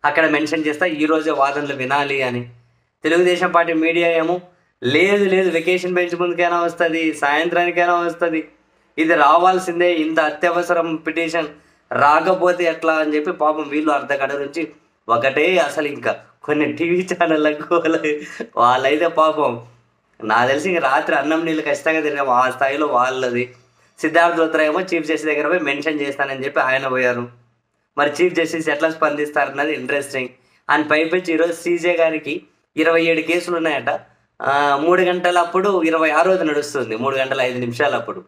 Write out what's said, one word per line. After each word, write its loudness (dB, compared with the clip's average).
అక్కడ 2
మెన్షన్ -2
చేస్తా, -2
"ఈ -2
రోజే 0
వాదనలు 0
వినాలి" -2
అని. -4
తెలుగుదేశం 2
పార్టీ 2
మీడియా 0
ఏమో, 0
"లేదు, 2
లేదు, 2
vacation -2
bench -2
ముందుకైనా 0
వస్తది, 0
సాయంత్రానికైనా 2
వస్తది, -2
ఇది 2
రావాల్సిందే, 4
ఇంత 0
అత్యవసరం 0
పిటిషన్ -4
రాకపోతే 2
ఎట్లా?" 0
అని 0
చెప్పి -2
పాపం -2
వీళ్ళు -2
అర్ధ -2
గంట -2
నుంచి -6
ఒకటే 2
అసలు 0
ఇంకా -4
కొన్ని 0
టీవీ -2
ఛానళ్ళకు 0
వాళ్ళ-, 0
వాళ్ళైతే 2
పాపం 0
నాకు 2
తెలిసి 0
ఇంక 0
రాత్రి 0
అన్నం 0
నీళ్ళు -2
ఖచ్చితంగా 0
తిన్నాం, -2
ఆ 4
స్థాయిలో -2
వాళ్ళది. 0
సిద్ధార్థ్ 2
లూత్రా 2
ఏమో 0
చీఫ్ -2
జస్టిస్ -4
దగ్గర -2
పోయి 2
మెన్షన్ -2
చేస్తానని -4
చెప్పి -2
ఆయన 0
పోయారు. 0
మరి 2
చీఫ్ 2
జస్టిస్ -2
ఎట్లా 0
స్పందిస్తారన్నది -2
interesting. -4
And -2
పైపెచ్చి 0
ఈరోజు 2
సీజే -2
గారికి -2
ఇరవై 2
ఏడు 2
కేసులు -2
ఉన్నాయట. -2
ఆ, 2
మూడు 0
గంటలప్పుడు 0
ఇరవై 2
ఆరోది 2
నడుస్తుంది, -2
మూడు -2
గంటల -2
ఐదు -2
నిమిషాలు -2
అప్పుడు. -8